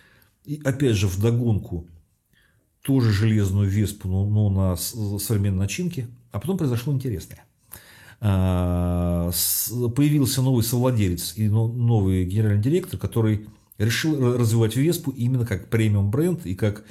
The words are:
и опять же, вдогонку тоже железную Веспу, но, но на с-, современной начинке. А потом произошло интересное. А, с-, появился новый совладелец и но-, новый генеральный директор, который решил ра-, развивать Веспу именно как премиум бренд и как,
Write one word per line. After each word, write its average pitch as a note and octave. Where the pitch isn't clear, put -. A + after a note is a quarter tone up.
и D3+
опять C3+
же, G2+
вдогонку G2+
тоже C3
железную G2+
Веспу, G2
но, F#2+
но G#2
на F#2+
с-, G#2
современной G2
начинке. B2+
А G#2
потом F#3
произошло C3+
интересное. B2+
А, F2+
с-, -
появился C3+
новый B2+
совладелец A2
и A2
но-, A2+
новый A2
генеральный G#2
директор, D3+
который A2
решил B2
ра-, B2
развивать A2+
Веспу D#3+
именно A#2+
как F#2
премиум G#2
бренд E3+
и F2+
как, G#2